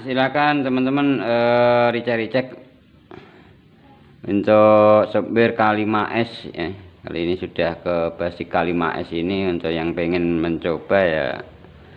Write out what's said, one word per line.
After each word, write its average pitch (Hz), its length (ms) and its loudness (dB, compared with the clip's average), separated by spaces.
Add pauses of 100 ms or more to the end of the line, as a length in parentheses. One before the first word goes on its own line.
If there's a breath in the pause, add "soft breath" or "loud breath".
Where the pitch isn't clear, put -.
silakan 135 560 0
teman-teman, 131 440 0 (120)
eh, 120 680 2 (120)
recheck-recheck 120 560 -4 (1800 loud breath)
untuk 107 800 6
software 117 480 0
K - 20 4 (140)
lima 107 400 -2
S 117 400 -6
ya. 82 160 -6 (320)
Kali 80 160 -8
ini 87 160 -2
sudah 85 480 -4
ke 87 120 -2 (200)
basic 87 320 -8
K 90 160 0
lima 85 320 -2
S - 160 -10
ini. 90 400 -2
Untuk 82 240 -4
yang 82 160 -4
pengen 85 480 -2
mencoba 82 640 -2
ya 78 240 0 (680 loud breath)